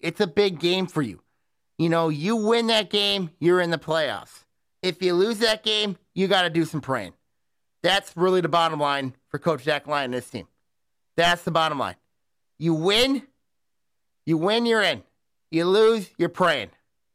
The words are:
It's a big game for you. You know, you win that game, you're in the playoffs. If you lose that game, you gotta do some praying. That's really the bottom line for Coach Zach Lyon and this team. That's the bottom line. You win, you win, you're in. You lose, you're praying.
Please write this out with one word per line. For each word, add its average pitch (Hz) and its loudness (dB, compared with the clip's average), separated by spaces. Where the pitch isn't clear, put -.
It's 165 -4
a 208 0
big 190 0
game 180 0
for 156 -4
you. 107 -8
You 165 2
know, 165 2
you 156 -2
win 226 0
that 220 0
game, 202 -2
you're 180 4
in 170 -2
the 165 0
playoffs. 147 -6
If 185 -4
you 180 2
lose 202 0
that 220 0
game, 208 -2
you 185 0
gotta 180 2
do 160 0
some 151 -6
praying. 117 -6
That's 190 -2
really 185 2
the 165 0
bottom 160 2
line 139 -2
for 143 -8
Coach 147 -2
Zach 147 -2
Lyon 143 -2
and 123 -6
this 123 -8
team. 98 -12
That's 170 2
the 175 -4
bottom 156 0
line. 95 -6
You 160 0
win, 220 0
you 160 2
win, 214 0
you're 220 2
in. 139 0
You 165 0
lose, 220 4
you're 170 0
praying. 156 0